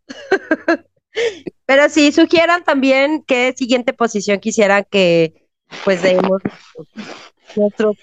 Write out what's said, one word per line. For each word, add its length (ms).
<laughs> 800
Pero 240
sí, 220
sugieran 540
también 600
qué 300
siguiente 380
posición 460
quisieran 520
que, 560
pues, 180
demos 380
nuestros 480